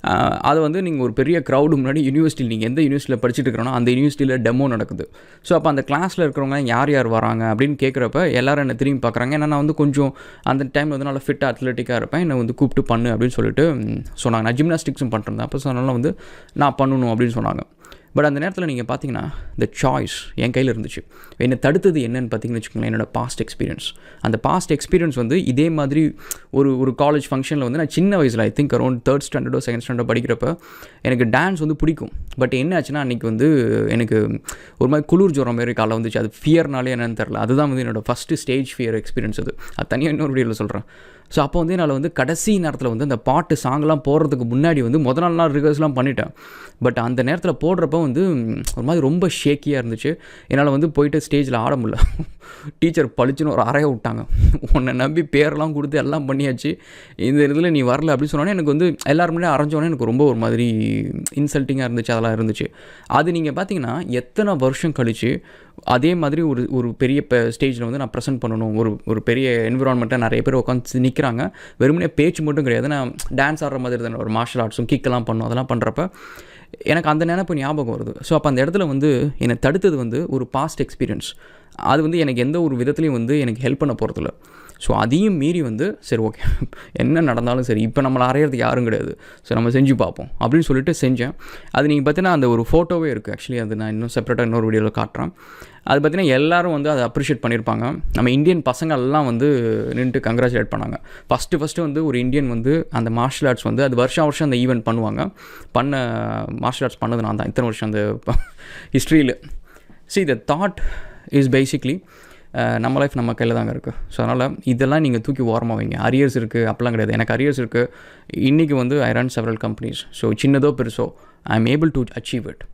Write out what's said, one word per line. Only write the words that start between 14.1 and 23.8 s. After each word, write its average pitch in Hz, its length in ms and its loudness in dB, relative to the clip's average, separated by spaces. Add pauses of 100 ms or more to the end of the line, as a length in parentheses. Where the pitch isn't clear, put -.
சொன்னாங்க. 117 180 2
நான் 107 40 -2
ஜிம்னாஸ்டிக்ஸும் 139 680 0
பண்ணிட்டுருந்தேன். 107 260 -4
அப்ப 120 200 -6
சொன்னாலும் 131 340 -2
வந்து 127 280 -2 (340)
நான் 143 280 2
பண்ணணும் - 40 4
அப்படின்னு 123 500 2
சொன்னாங்க. 110 240 -2 (560)
But 147 80 4
அந்த 143 160 0
நேரத்துல 180 260 -4
நீங்க 127 280 -4
பார்த்தீங்கன்னா, 135 360 -6 (300)
the - 100 0 (120)
choice - 540 -2
என் 120 160 0
கையில 127 320 0
இருந்துச்சு. - 140 -10 (400)
என்னை 123 240 2
தடுத்தது 156 480 2
என்னன்னு 123 260 -4
பார்த்தீங்கன்னு 117 260 -4
வச்சுக்கோங்களேன், 113 320 -4
என்னோட 110 180 -2
past 117 320 -4
experience. - 520 -8 (240)